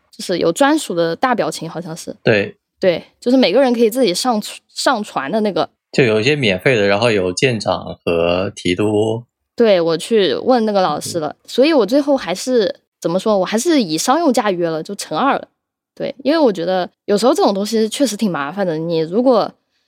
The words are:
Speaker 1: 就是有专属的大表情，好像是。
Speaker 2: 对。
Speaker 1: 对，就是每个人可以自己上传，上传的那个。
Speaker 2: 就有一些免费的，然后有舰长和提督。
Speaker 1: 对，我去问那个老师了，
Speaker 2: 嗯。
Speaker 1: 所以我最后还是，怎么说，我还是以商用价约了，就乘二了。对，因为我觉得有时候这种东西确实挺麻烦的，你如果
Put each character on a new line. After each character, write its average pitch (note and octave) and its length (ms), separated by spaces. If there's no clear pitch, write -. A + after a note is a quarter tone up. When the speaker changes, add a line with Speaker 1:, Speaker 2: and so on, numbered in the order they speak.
Speaker 1:
就 A3 60
是 F3 160
有 E3 140
专 C#4 260
属 A3 160
的 E3 220
大 B3+ 180
表 E3 160
情， - 180
好 D#3+ 120
像 E3 160
是。 - 260
Speaker 2:
对。 G#2 340
Speaker 1:
对， F3 240
就 A#3+ 100
是 B3+ 60
每 G#3+ 160
个 B3 100
人 B3+ 100
可 A3+ 60
以 A#3 100
自 A#3+ 140
己 F#3+ 100
上 G#3+ 280
传， - 180
上 A#3+ 360
传 C#3 260
的 A3 120
那 G#3 100
个。 E3 160
Speaker 2:
就 - 100
有 G#2+ 180
一 G#2+ 40
些 D3 100
免 A2 240
费 C3+ 160
的， G2+ 140
然 G2+ 100
后 A#2 140
有 F#2 200
舰 A#2+ 280
长 F2 420
和 F2 540
提 F2+ 180
督。 G#2+ 480
Speaker 1:
对， G#3 260
我 E3 160
去 F3+ 380
问 A3+ 300
那 G#3+ 80
个 G3 100
老 D3+ 160
师 E3 220
了， D#3 80
Speaker 2:
嗯。 - 80
Speaker 1:
所 - 180
以 D#4+ 80
我 B3 140
最 B3+ 140
后 C#4 160
还 F3+ 180
是， A3 460
怎 - 80
么 F3 120
说， G#3+ 180
我 F#3 60
还 G3 120
是 D4+ 240
以 D#3 160
商 B3+ 220
用 E4+ 140
价 G#3+ 180
约 E3+ 180
了， D#3+ 140
就 F3+ 140
乘 - 200
二 A#3+ 180
了。 - 120
对， - 180
因 C4+ 80
为 E4 60
我 C4+ 140
觉 E3 120
得 F3+ 260
有 G3+ 120
时 G3 80
候 C4 80
这 E4 80
种 B3+ 140
东 G3 100
西 A3 240
确 C#4+ 160
实 G3+ 120
挺 G#3+ 120
麻 C#3+ 220
烦 G3 160
的， D#3+ 100
你 E3 220
如 E3 240
果 A#3+ 300